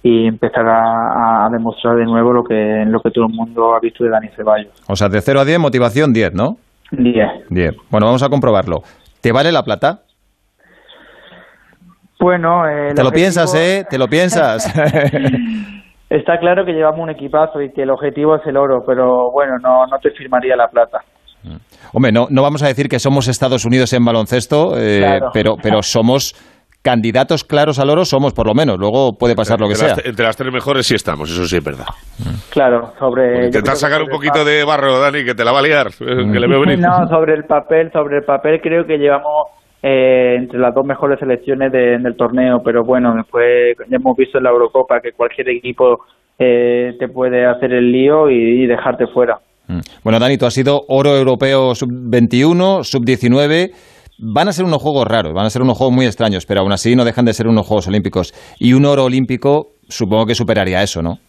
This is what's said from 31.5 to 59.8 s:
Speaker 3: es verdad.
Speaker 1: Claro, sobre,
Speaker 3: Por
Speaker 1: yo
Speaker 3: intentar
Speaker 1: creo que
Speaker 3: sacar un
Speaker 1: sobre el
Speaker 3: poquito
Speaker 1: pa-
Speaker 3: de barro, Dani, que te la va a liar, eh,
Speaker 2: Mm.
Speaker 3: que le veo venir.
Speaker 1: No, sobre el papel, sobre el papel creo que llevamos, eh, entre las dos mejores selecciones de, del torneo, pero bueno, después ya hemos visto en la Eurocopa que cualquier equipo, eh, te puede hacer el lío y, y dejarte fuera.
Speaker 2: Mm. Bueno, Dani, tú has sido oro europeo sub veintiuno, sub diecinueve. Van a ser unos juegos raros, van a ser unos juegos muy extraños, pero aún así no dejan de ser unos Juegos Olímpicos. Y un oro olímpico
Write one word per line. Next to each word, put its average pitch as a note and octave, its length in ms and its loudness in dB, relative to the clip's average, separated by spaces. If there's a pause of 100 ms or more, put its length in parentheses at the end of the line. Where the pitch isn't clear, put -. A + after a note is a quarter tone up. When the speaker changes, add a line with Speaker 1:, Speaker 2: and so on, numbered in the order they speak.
Speaker 3:
es D2+ 60 -2
verdad. C#2 220 -10 (640)
Speaker 1:
Claro, A#2+ 480 0
sobre, B2+ 360 0
Speaker 3:
Por B2 80 -2
Speaker 1:
yo B2 40 0
Speaker 3:
intentar A#2+ 180 -2
Speaker 1:
creo C3+ 100 0
que C#3+ 60 -4
Speaker 3:
sacar D3 220 0
un D#3 60 -4
Speaker 1:
sobre C#3 80 -6
el - 20 -6
Speaker 3:
poquito D3 280 0
Speaker 1:
pa- D3 40 2
Speaker 3:
de D3 160 2
barro, C#3 340 0
Dani, C#3+ 240 0
que B2 120 -2
te A#2 100 -2
la A#2 80 2
va C#3 60 2
a C3+ 40 2
liar, D3 240 2 (140)
eh, B2 240 -2
Speaker 2:
Mm. - 80 0
Speaker 3:
que B2 60 2
le A#2+ 80 2
veo C3+ 140 4
venir. E3 180 2
Speaker 1:
No, F3 280 2
sobre D#3+ 280 2
el D3+ 100 -8
papel, D#3+ 480 0
sobre D3 240 -2
el C#3+ 60 -2
papel D3+ 380 0
creo E3 240 -2
que D#3 120 -2
llevamos, D3 500 0 (340)
eh, C3 560 2
entre B2 220 -6
las B2 160 2
dos C3+ 100 0
mejores C#3 340 -2
selecciones C3+ 520 -2
de, A#2+ 280 2
del B2 180 -4
torneo, B2 460 0
pero A#2 200 0
bueno, B2 320 2
después A#2+ 600 -2 (140)
ya C3 80 -2
hemos B2+ 200 0
visto C3 200 -2
en B2+ 80 0
la B2 40 4
Eurocopa A#2+ 520 0
que A#2+ 120 -8
cualquier B2 360 -4
equipo, B2 500 0 (380)
eh, A#2+ 600 0
te B2+ 100 -6
puede B2 360 0
hacer B2 280 0
el B2 180 2
lío D3 380 4
y, B2 340 2
y B2 40 0
dejarte B2 400 -2
fuera. A#2 300 0 (300)
Speaker 2:
Mm. F2 120 -6 (240)
Bueno, A2+ 160 2
Dani, B2+ 180 0
tú C3 80 0
has A2+ 80 -2
sido C#3 340 0
oro C#3 280 2
europeo C3 600 0
sub B2 160 -8
veintiuno, C3 920 2
sub B2+ 200 -4
diecinueve. C#3+ 680 0 (500)
Van B2+ 280 -2
a - 20 -4
ser F3+ 140 -4
unos D3+ 180 -2
juegos C#3 240 0
raros, G#2 260 -2
van F#2+ 120 -2
a G#2+ 40 0
ser B2 120 -4
unos B2+ 160 0
juegos B2+ 180 2
muy C3 100 2
extraños, G#2 400 -2
pero G2 140 0
aún G2 140 0
así A2+ 200 0
no B2 120 4
dejan A#2 180 0
de A#2 80 2
ser A2 160 -2
unos A2 180 2
Juegos G2+ 220 -2
Olímpicos. F#2+ 460 -4 (260)
Y B2 140 2
un C3+ 120 4
oro C#3 200 2
olímpico C3 600 -2 (200)